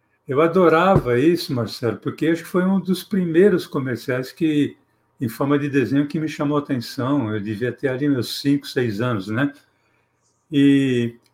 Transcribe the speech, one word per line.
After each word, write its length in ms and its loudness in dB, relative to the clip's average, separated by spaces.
Eu 140 0
adorava 800 4
isso, 340 2
Marcelo, 460 -4
porque 300 -4
acho 160 -2
que 40 -16
foi 160 0
um 160 2
dos 240 -2
primeiros 640 2
comerciais 680 -4
que, 420 0
em 80 -2
forma 300 0
de 100 -2
desenho 380 0
que 120 -6
me 80 -4
chamou 300 -4
a 40 0
atenção. 760 -4
Eu 60 -4
devia 300 -4
ter 180 -6
ali 200 -2
meus 320 -2
cinco, 260 0
seis 360 -4
anos, 260 -2
né? 240 -2
E, 680 2